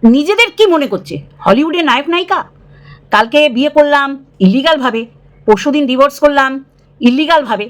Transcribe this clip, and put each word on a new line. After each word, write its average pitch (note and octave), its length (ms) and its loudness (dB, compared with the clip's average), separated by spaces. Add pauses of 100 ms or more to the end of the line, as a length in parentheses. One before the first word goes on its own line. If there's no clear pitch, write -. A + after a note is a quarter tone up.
নিজেদের D#4 540 2
কি A4 80 4
মনে E4 220 0
করছে, F#3 340 -10 (240)
হলিউডের D#4 400 0
নায়ক C#4 240 -2
নায়িকা? F4+ 360 -4 (680)
"কালকে A#3 380 2
বিয়ে B3+ 200 -2
করলাম C#4+ 560 0 (140)
ইলিগালভাবে, B3 640 0 (400)
পরশুদিন C#4+ 400 0
ডিভোর্স C4 340 0
করলাম C4+ 460 0 (340)
ইলিগালভাবে", B3+ 720 0